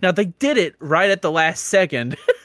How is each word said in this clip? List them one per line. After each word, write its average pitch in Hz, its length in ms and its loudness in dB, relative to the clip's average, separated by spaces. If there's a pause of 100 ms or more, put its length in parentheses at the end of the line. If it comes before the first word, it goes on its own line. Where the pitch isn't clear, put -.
Now, 185 100 0
they 202 140 0
did 277 320 -2
it 170 220 -2
right 170 300 2
at 196 140 0
the 165 80 0
last 160 340 0
second. 139 560 0
<laughs> - 60 -4 (180)